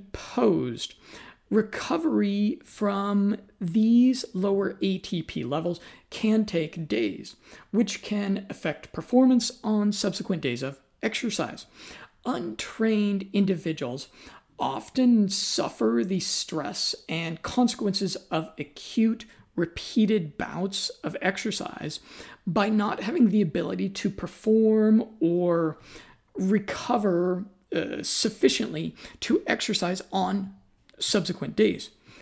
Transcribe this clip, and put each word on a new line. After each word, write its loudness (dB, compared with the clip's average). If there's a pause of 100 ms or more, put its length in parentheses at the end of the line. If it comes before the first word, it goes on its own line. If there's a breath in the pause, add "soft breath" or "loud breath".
(120)
posed -2 (560 loud breath)
recovery 0
from 0 (240)
these 4
lower 0
A 0
T -6
P -6
levels -4 (280 loud breath)
can 2
take -4
days, -4 (360 loud breath)
which 0
can -4
affect -8
performance 4
on 2
subsequent -4
days -4
of -8 (220)
exercise. -4 (580 loud breath)
Untrained 0
individuals 0 (500 loud breath)
often 4
suffer 0
the 0
stress -4 (120)
and -6
consequences 0 (140)
of -2
acute -2 (280 soft breath)
repeated 0
bouts -4 (160)
of -6
exercise -4 (460 loud breath)
by 2
not 2
having 4
the 4
ability -2
to -4
perform 4 (160)
or 2 (560 loud breath)
recover, 0 (320)
uh, -4
sufficiently 0 (260 loud breath)
to 0
exercise -2 (100)
on -2 (440)
subsequent -2
days. 2 (320 loud breath)